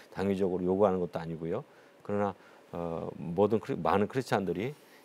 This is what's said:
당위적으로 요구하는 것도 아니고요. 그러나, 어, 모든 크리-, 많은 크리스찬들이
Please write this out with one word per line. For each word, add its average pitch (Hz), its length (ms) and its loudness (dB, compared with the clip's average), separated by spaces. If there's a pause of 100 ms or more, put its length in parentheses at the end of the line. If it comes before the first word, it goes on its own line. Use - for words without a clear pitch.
(140)
당위적으로 95 520 0
요구하는 95 340 4
것도 87 200 -4
아니고요. 82 440 -6 (400)
그러나, 101 300 -2 (400)
어, 85 420 -4
모든 98 440 2
크리-, - 180 -6
많은 90 300 2
크리스찬들이 104 680 -2 (320)